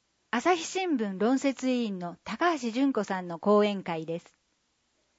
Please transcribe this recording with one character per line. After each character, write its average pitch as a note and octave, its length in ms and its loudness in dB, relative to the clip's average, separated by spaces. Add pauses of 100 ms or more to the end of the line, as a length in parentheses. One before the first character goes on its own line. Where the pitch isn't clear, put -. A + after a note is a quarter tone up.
(300)
朝 C#4+ 240 2
日 E4 100 -2
新 F4+ 340 -2
聞 G3+ 200 -2
論 A#3+ 220 4
説 C4 300 0
委 B3 160 2
員 G3+ 120 -4
の F3 260 -8
高 D#4+ 360 0
橋 A#3+ 100 -2
純 C4 240 2
子 G#3+ 100 0
さ F#3+ 160 -4
ん F3+ 80 -8
の E3+ 120 -8
講 G#3 240 6
演 G3+ 180 0
会 E3 240 -4
で E3 140 -6
す。 - 180 -20 (800)